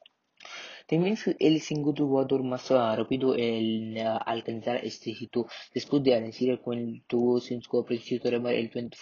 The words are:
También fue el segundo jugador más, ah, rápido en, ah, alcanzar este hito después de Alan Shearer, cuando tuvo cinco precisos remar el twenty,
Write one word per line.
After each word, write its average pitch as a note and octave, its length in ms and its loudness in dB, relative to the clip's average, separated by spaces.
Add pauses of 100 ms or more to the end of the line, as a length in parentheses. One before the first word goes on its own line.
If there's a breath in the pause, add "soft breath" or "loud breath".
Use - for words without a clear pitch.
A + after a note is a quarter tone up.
(840 loud breath)
También F3+ 300 2
fue - 240 -2
el D#3 220 4
segundo D3 440 -2
jugador C3+ 380 2
más, B2+ 280 -4
ah, A#2 260 4
rápido C3 400 2
en, A2+ 640 -2
ah, A2+ 180 0
alcanzar A2+ 680 -4
este A2+ 280 -8
hito A2+ 360 -4 (260 loud breath)
después C#3 300 2
de B2+ 120 6
Alan A2+ 160 -2
Shearer, B2 280 0
cuando A#2+ 480 -6
tuvo B2 320 4
cinco A#2+ 460 -2
precisos A#2+ 440 -2
remar A#2+ 260 0
el A#2 140 0
twenty, A#2+ 320 -8